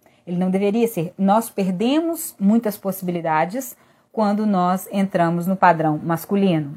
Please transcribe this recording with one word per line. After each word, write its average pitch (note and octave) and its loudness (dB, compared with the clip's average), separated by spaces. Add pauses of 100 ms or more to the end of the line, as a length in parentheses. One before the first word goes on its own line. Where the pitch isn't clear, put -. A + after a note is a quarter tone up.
(260)
ele F3 -4
não F#3 0
deveria G3+ 0
ser. F3 -4
Nós G3+ 2
perdemos B3 -2
muitas G#3 2
possibilidades F3 -4 (340)
quando G#3 0
nós F#3 0
entramos F3 0
no F#3+ 0
padrão D#3+ 4
masculino, E3 0